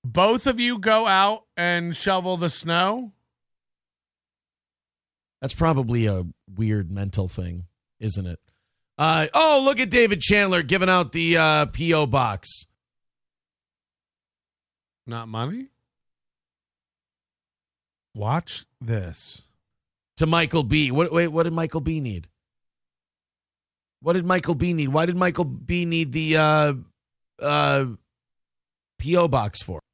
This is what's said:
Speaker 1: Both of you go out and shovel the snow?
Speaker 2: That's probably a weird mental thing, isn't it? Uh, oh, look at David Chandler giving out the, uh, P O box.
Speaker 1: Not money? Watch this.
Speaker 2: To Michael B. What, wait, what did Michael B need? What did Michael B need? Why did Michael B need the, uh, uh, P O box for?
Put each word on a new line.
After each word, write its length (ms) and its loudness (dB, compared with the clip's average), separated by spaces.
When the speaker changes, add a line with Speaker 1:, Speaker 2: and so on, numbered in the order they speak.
Speaker 1:
Both 420 2
of 140 0
you 200 0
go 280 2
out 380 2
and 400 -2
shovel 400 -2
the 140 -2
snow? 640 -2
Speaker 2:
That's 120 -6
probably 520 0
a 200 -2
weird 380 -2
mental 360 -4
thing, 380 -8
isn't 260 -6
it? 140 -10
Uh, 360 2
oh, 300 4
look 160 2
at 100 -2
David 300 4
Chandler 440 2
giving 260 2
out 220 2
the, 260 0
uh, 300 4
P 260 -2
O 120 4
box. 440 -2
Speaker 1:
Not 220 -10
money? 400 -8
Watch 520 -6
this. 640 -8
Speaker 2:
To 80 2
Michael 380 2
B. 260 2
What, 220 2
wait, 160 2
what 160 0
did 100 0
Michael 280 -2
B 180 -2
need? 280 -8
What 120 0
did 120 0
Michael 300 0
B 180 0
need? 160 -2
Why 160 2
did 120 -2
Michael 280 0
B 400 -4
need 260 -2
the, 260 0
uh, 360 4
uh, 460 0
P 200 0
O 100 4
box 340 -2
for? 180 -10